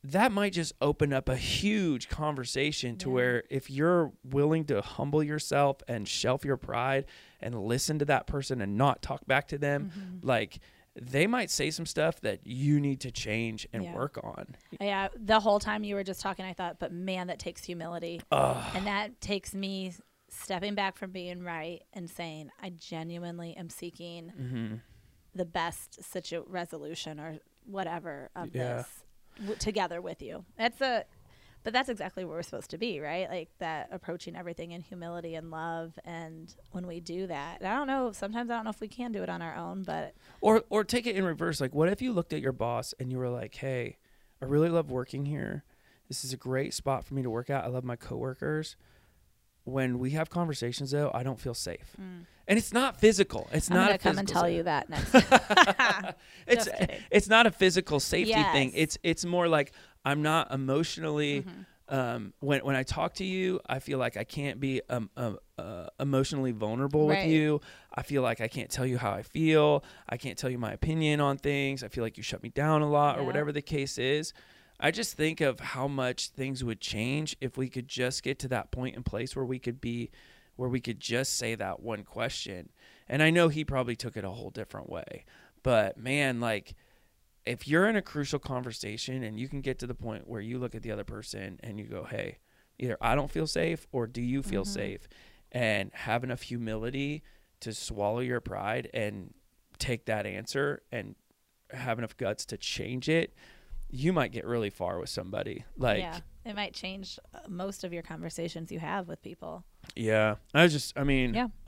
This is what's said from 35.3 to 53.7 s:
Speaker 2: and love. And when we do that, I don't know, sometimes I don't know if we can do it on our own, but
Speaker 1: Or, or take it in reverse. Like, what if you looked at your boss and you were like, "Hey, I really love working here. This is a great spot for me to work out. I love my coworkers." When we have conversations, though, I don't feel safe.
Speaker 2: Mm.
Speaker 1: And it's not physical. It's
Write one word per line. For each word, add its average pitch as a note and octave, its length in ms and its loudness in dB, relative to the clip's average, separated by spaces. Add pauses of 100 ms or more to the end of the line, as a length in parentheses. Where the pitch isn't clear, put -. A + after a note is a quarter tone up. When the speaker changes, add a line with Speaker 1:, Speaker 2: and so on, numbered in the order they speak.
Speaker 2:
and D#3+ 140 -10
love. E3 540 -6
And E3 500 -12 (180)
when F3+ 160 -8
we F3 120 -8
do F3 280 -6
that, E3 360 -8
I F#3+ 120 -2
don't C#4+ 120 -2
know, C4 240 0
sometimes A3+ 400 -6
I A#3 40 0
don't A3 100 -4
know A3 60 -4
if - 100 -8
we G#3+ 80 -8
can A#3+ 240 -6
do F#3+ 100 -2
it F3+ 60 -4
on F3 120 -4
our E3 140 -6
own, F#3 280 -6
but D#3+ 300 -6 (280)
Speaker 1:
Or, A3 280 8
or G#3 140 4
take A#3 240 0
it G#3+ 80 0
in F#3+ 80 2
reverse. E3 380 0
Like, C3 120 0
what D#3 140 6
if G#3 140 2
you B3+ 100 0
looked F3 220 0
at D3+ 80 -2
your C3 100 2
boss A#2+ 480 -2
and B2+ 120 -4
you B2+ 60 -2
were B2+ 120 0
like, A#2+ 260 -6
"Hey, C3 420 -4 (440)
I C3 40 -6
really D3 240 6
love E3 220 2
working B2+ 340 -2
here. C#3+ 380 -4 (460)
This - 160 -6
is B2+ 80 -6
a B2 40 -8
great C3 360 -2
spot - 320 -2
for - 80 -10
me C3+ 100 -2
to B2 60 -2
work A#2 200 -4
out. C3+ 140 0
I - 40 -2
love B2+ 180 -4
my B2 100 -4
coworkers." C3 800 -4 (880)
When B2+ 340 0
we C3 120 0
have D#3 180 0
conversations, C#3 600 -2
though, D3 220 2
I B2 100 -2
don't C3 160 -2
feel B2 140 -4
safe. - 460 -8
Speaker 2:
Mm. F3+ 260 -12 (220)
Speaker 1:
And G#3 120 8
it's - 140 -4
not B3+ 260 2
physical. G#3 540 8
It's D#3 180 2